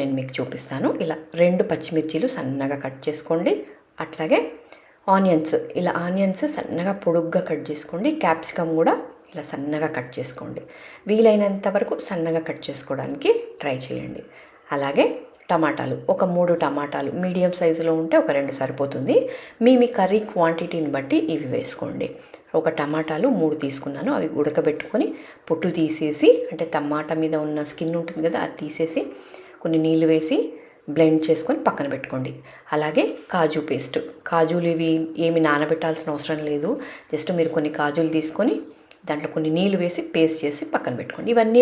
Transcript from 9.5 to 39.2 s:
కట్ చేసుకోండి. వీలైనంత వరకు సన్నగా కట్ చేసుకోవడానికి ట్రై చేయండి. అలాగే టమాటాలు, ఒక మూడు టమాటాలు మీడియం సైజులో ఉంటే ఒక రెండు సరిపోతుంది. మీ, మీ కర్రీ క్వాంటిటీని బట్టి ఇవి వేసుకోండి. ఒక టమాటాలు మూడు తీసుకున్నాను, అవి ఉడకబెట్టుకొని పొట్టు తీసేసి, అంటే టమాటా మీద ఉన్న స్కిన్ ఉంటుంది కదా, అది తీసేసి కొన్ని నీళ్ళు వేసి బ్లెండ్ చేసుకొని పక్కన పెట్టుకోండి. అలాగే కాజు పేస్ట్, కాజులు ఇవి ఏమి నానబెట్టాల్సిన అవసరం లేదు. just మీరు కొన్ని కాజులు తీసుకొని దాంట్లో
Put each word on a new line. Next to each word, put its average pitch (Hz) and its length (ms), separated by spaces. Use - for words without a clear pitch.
కట్ 127 200
చేసుకోండి. - 460
వీలైనంత 208 680
వరకు - 200
సన్నగా 165 400
కట్ - 200
చేసుకోవడానికి 135 640
ట్రై 139 120
చేయండి. - 360
అలాగే 143 280
టమాటాలు, 147 460
ఒక 190 100
మూడు 175 260
టమాటాలు 143 480
మీడియం 180 340
సైజులో 165 340
ఉంటే 160 200
ఒక - 160
రెండు 139 220
సరిపోతుంది. 135 560
మీ, 254 180
మీ 233 60
కర్రీ 196 220
క్వాంటిటీని 165 640
బట్టి 139 220
ఇవి 143 220
వేసుకోండి. - 520
ఒక 160 200
టమాటాలు 156 480
మూడు 156 240
తీసుకున్నాను, 143 540
అవి 156 120
ఉడకబెట్టుకొని 156 640
పొట్టు 165 300
తీసేసి, 156 500
అంటే 165 140
టమాటా 151 480
మీద 156 100
ఉన్న 151 260
స్కిన్ 165 280
ఉంటుంది 165 260
కదా, 165 180
అది - 180
తీసేసి 160 380
కొన్ని 160 240
నీళ్ళు 160 260
వేసి 160 240
బ్లెండ్ 156 320
చేసుకొని - 400
పక్కన 143 260
పెట్టుకోండి. 131 380
అలాగే 156 280
కాజు 160 360
పేస్ట్, 131 300
కాజులు 170 440
ఇవి 165 160
ఏమి 165 200
నానబెట్టాల్సిన 160 680
అవసరం 151 340
లేదు. 147 220
just 151 160
మీరు 160 180
కొన్ని 151 200
కాజులు 151 400
తీసుకొని 170 380
దాంట్లో 151 260